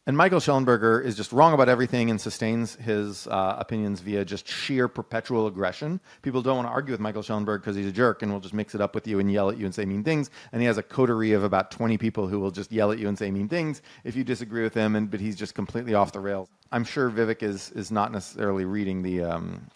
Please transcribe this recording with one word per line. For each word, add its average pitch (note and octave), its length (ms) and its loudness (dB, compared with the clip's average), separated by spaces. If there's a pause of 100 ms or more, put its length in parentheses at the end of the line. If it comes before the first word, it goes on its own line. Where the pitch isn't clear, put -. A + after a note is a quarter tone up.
and C3+ 100 2
Michael F3+ 240 6
Shellenberger B2 640 4
is A2 120 -2
just G#2+ 160 -8
wrong D#3 200 8
about C3+ 160 6
everything A#2+ 420 4
and G#2+ 80 0
sustains A2+ 580 -4
his, G#2 500 -4
uh, F#2+ 320 0
opinions G#2 420 -4
via G2+ 240 -2
just F#2+ 240 -8
sheer B2+ 400 0
perpetual A2+ 580 -2
aggression. G2 540 -4 (220)
People C3 180 0
don't C3 160 2
wanna A#2+ 140 -2
argue C3+ 220 -2
with G#2 80 -4
Michael G#2+ 220 -4
Shellenberger G#2 400 -2
'cause G2+ 140 -4
he's G2+ 100 -2
a G2 60 -4
jerk A2+ 300 2
and G#2 100 -2
will G2+ 80 -4
just F#2 140 -10
mix G#2 200 -4
it G#2 60 -2
up G2+ 140 0
with A2 120 -6
you G#2 120 0
and G2 120 2
yell G2+ 200 2
at A#2 80 -4
you G2+ 80 -4
and F#2 80 -6
say G#2+ 100 -4
mean G2 180 -2
things. D3+ 280 0 (220)
And A#2 100 -2
he B2 40 2
has A2 120 2
a G#2 40 -2
coterie A2+ 500 2
of G2+ 120 4
about F#2+ 260 2
twenty A2+ 280 0
people A2 280 -2
who G2+ 140 -2
will G2 100 -2
just F#2+ 220 -10
yell G#2+ 180 4
at A2 80 -2
you G#2+ 80 -4
and G2+ 120 -2
say G2+ 120 -4
mean G2 180 -2
things D#3 340 -4 (200)
if A#2+ 140 -8
you C3 80 -2
disagree A#2 380 -4
with A2 120 0
him. G#2+ 220 2
And, G#2+ 140 0
but G2+ 100 -4
he's G#2+ 160 -4
just G2+ 180 -8
completely A3 400 -2
off G3+ 180 4
the G3+ 80 -8
rails. G3 280 -4 (240)
I'm A#2+ 120 0
sure B2+ 260 0
Vivek A2+ 320 0
is, G2+ 300 -4
is G2+ 180 -8
not G#2+ 220 0
necessarily G2+ 540 -2
reading F#2+ 360 -2
the, F2+ 220 -2
um, E2+ 520 -6